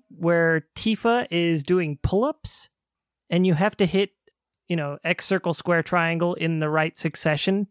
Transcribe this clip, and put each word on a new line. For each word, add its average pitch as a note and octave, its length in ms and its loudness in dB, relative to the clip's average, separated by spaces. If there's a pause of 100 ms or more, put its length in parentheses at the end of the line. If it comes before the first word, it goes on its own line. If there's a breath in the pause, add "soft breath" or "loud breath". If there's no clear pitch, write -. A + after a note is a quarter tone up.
where E3 580 0 (100)
Tifa A#3 540 0
is E3+ 340 0
doing E3+ 380 0
pull-ups, - 680 -2 (600)
and F3+ 160 2
you F3+ 80 4
have G3 240 0
to G3 80 4
hit, F#3+ 240 0 (580)
you E3+ 80 -2
know, C#3+ 260 -6
X, F3 220 -2
circle, F3 300 0
square, E3+ 280 0
triangle E3+ 520 0
in E3 260 -2
the D3+ 80 0
right D#3 300 0
succession E3+ 720 0